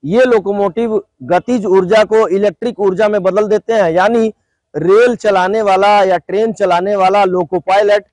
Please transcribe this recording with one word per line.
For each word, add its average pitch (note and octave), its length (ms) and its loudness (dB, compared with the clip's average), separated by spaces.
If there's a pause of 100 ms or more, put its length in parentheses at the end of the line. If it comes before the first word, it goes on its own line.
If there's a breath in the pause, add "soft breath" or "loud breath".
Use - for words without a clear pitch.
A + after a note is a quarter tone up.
ये G#3+ 200 2
लोकोमोटिव G3+ 760 -2 (200)
गतिज F#3 440 -2
ऊर्जा F#3+ 380 2
को A3 240 0
इलेक्ट्रिक G3 520 -4
ऊर्जा G3+ 280 0
में G#3 140 -2
बदल G3 260 0
देते G#3+ 240 -2
हैं, G3 180 2
यानी A3 420 0 (440)
रेल G#3 400 2
चलाने G3+ 460 0
वाला G3+ 400 2
या F#3+ 140 0
ट्रेन G#3 360 -4
चलाने F#3+ 440 -2
वाला G3 280 2
लोको F3+ 340 -2
पायलट G3+ 540 0